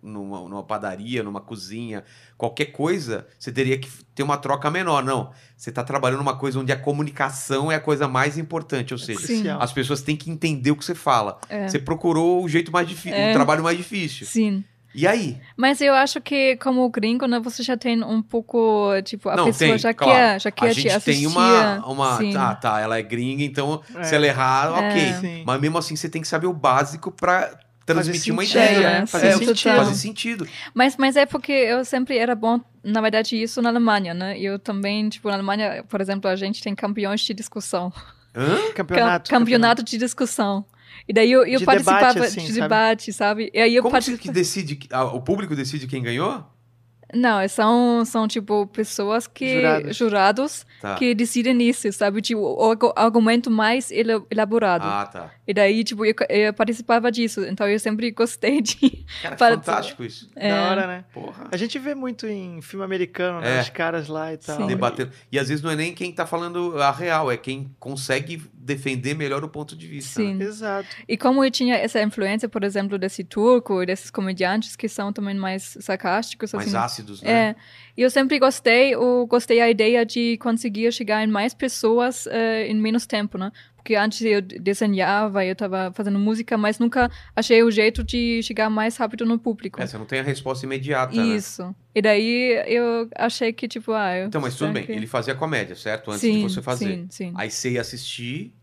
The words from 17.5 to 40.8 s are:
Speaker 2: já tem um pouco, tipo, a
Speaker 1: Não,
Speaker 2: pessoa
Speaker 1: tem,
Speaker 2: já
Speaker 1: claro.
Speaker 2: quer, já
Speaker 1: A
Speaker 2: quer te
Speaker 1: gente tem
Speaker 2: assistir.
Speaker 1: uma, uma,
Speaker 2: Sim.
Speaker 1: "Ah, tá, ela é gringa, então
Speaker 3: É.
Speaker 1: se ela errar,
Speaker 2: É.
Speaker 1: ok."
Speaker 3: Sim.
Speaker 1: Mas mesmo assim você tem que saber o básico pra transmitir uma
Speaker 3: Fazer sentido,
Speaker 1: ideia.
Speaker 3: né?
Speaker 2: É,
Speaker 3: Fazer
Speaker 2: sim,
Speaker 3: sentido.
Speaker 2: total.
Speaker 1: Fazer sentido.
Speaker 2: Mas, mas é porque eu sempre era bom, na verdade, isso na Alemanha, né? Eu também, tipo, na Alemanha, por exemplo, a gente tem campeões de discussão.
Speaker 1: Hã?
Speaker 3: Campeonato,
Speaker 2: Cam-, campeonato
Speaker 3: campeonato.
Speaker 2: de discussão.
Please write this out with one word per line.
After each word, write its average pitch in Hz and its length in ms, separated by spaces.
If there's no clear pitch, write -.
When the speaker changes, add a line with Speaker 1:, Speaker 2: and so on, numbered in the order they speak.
Speaker 2:
já 247 140
tem 233 260
um 220 180
pouco, 220 680
tipo, 202 240
a - 80
Speaker 1:
Não, 175 100
Speaker 2:
pessoa 233 240
Speaker 1:
tem, 220 80
Speaker 2:
já 226 160
Speaker 1:
claro. - 180
Speaker 2:
quer, 226 280
já - 80
Speaker 1:
A 202 40
Speaker 2:
quer - 180
te - 40
Speaker 1:
gente 139 140
tem 190 80
Speaker 2:
assistir. 147 320
Speaker 1:
uma, - 580
uma, 135 320
Speaker 2:
Sim. 107 180
Speaker 1:
"Ah, 120 200
tá, 107 240
ela 110 180
é 113 40
gringa, 123 420
então 143 360
Speaker 3:
É. 175 80
Speaker 1:
se 160 140
ela 151 100
errar, 131 400
Speaker 2:
É. 180 220
Speaker 1:
ok." 170 320
Speaker 3:
Sim. 170 260
Speaker 1:
Mas 131 140
mesmo 156 180
assim 156 160
você 156 140
tem 165 120
que 156 80
saber 170 200
o 180 40
básico 143 600
pra 175 440
transmitir 160 460
uma 180 100
Speaker 3:
Fazer 214 160
sentido, 214 200
Speaker 1:
ideia. 185 120
Speaker 3:
né? 175 120
Speaker 2:
É, 220 40
Speaker 3:
Fazer 190 260
Speaker 2:
sim, 196 140
Speaker 3:
sentido. 233 80
Speaker 2:
total. - 120
Speaker 1:
Fazer 135 140
sentido. 214 500
Speaker 2:
Mas, 262 220
mas 269 200
é 285 100
porque 277 260
eu 247 320
sempre 254 340
era 240 180
bom, 226 240
na 214 160
verdade, 220 400
isso 226 220
na 233 60
Alemanha, 214 460
né? 190 260
Eu 196 200
também, 208 480
tipo, - 200
na 202 60
Alemanha, 196 540
por 196 120
exemplo, 196 300
a 185 60
gente 196 260
tem 208 120
campeões 202 460
de - 140
discussão. 190 580
Speaker 1:
Hã? 120 100
Speaker 3:
Campeonato, - 0
Speaker 2:
Cam-, - 0
campeonato 180 560
Speaker 3:
campeonato. 233 540
Speaker 2:
de 226 140
discussão. 214 680